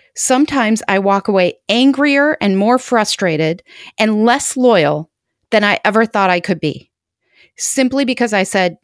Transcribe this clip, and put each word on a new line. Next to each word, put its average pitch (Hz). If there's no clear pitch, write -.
Sometimes 254
I 196
walk 196
away 190
angrier 277
and 196
more 220
frustrated 180
and 214
less 240
loyal 165
than 208
I 208
ever 220
thought 202
I 180
could 175
be, -
simply 262
because 240
I 196
said, 185